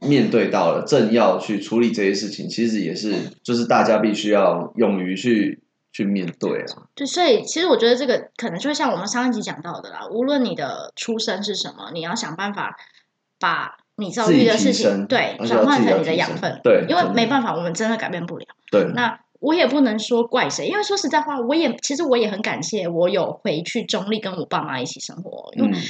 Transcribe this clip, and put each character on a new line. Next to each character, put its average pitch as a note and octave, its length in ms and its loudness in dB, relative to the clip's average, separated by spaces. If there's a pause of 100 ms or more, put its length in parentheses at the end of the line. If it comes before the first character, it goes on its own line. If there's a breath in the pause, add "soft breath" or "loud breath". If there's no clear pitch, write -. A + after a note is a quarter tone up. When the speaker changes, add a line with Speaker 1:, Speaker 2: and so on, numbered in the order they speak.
Speaker 1:
面 C3+ 300 4
对 G#2 180 4
到 F2 240 2
了， - 140 -2
正 A2+ 260 4
要 G#2 260 4
去 G2 220 -4
处 A#2 200 0
理 A#2 100 4
这 G#2 120 -2
些 G2 120 2
事 G#2 140 -4
情， - 200 -10
其 A#2 180 -2
实 G#2+ 140 -2
也 E2 140 -4
是， G2+ 200 -4 (280)
就 B2 100 -4
是 A#2 140 0
大 A#2+ 160 4
家 A2 160 4
必 G#2+ 160 2
须 G#2 160 -2
要 F2 460 2
勇 G2+ 220 2
于 F#2 160 -4
去， G#2+ 480 0 (300)
去 A2+ 120 -4
面 G2 220 -2 (120)
对 - 240 -2
啊。 - 320 -14
Speaker 2:
对， C#4 120 -6
所 F4 160 -2
以 C4+ 200 4
其 - 180 -6
实 F#4 60 0
我 C#4 100 4
觉 A3 100 2
得 A#3+ 80 4
这 B3+ 120 0
个 A3 320 -2
可 A#3 100 -6
能 E3+ 100 -8
就 D4 140 -4
像 C#4+ 180 -2
我 F3+ 60 0
们 F#3 100 -6
上 B3 220 -2
一 A#3+ 40 0
集 G#3+ 100 -4
讲 F3 180 -10
到 E3 220 -12
的 - 80 -16
啦， F2 200 -14
无 A#3 140 -2
论 C#4 180 2
你 F#3+ 120 -2
的 - 420 -8
出 A3+ 220 -6
身 G#3 240 -4
是 G3+ 120 -6
什 - 220 -6
么， G3+ 160 -16
你 E3 80 -8
要 E3+ 140 -6
想 D#3+ 220 -8
办 G3+ 180 -6
法 D3 220 -8 (600 loud breath)
把 D#3 380 -4 (200)
你 G3+ 140 -8
遭 A3+ 200 0
遇 A#3 160 8
的 A3 100 6
事 - 160 4
情， - 0 -
Speaker 1:
自 - 60 0
己 - 60 0
提 G#2+ 40 4
升， G2 180 0
Speaker 2:
对， F#3+ 320 0
Speaker 1:
而 A2 80 -4
且 A#2 80 2
要 A2 120 6
自 - 0 -
己 - 0 -
要 - 0 -
提 - 0 -
升。 - 0 -
Speaker 2:
转 - 0 -
换 A2 200 4
成 F#2+ 140 4
你 - 60 0
的 - 80 0
养 - 240 0
分， E3+ 260 -4
Speaker 1:
对， - 240 6
Speaker 2:
因 D#4+ 80 2
为 F4 60 6 (100)
没 A#3 140 2
办 C4 160 2
法， A3 60 -2
Speaker 1:
真 D#3+ 80 -2
的。 - 20 -2
Speaker 2:
我 F3 40 -2
们 E3+ 120 -4
真 A3 160 -2
的 A3+ 80 -2
改 - 100 -6
变 F3 160 -6
不 F3 140 -10
了。 - 80 -16 (240)
Speaker 1:
对。 - 140 4 (100)
Speaker 2:
那 A#3+ 240 -2 (220)
我 D4+ 140 2
也 E4 120 4
不 C#4 160 2
能 G#3+ 160 2
说 A#3 260 0
怪 G#3+ 260 0
谁， D3 160 -6
因 F4+ 100 -2
为 G#4 60 0
说 G4+ 140 -2
实 E4+ 120 -4
在 D4+ 120 2
话， D4 200 -4
我 A#3+ 140 0
也， D#4+ 260 0
其 - 140 -4
实 D#4 80 -2
我 B3+ 140 4
也 A3 120 2
很 G3+ 140 -4
感 E3+ 180 -4
谢 F3 280 -4
我 E3+ 200 2
有 F3 240 0
回 E3+ 300 -4
去 G#3+ 220 -6
中 G3+ 260 -4
立 A3 80 -2
跟 F#3+ 180 -8
我 D#3 80 -6
爸 E3 180 -2
妈 C3+ 180 -6
一 B2+ 40 -6
起 - 140 -10
生 - 240 -14
活， - 320 -14
因 A3+ 100 2
为 G#3 60 4
Speaker 1:
嗯。 F#3 40 0 (160 loud breath)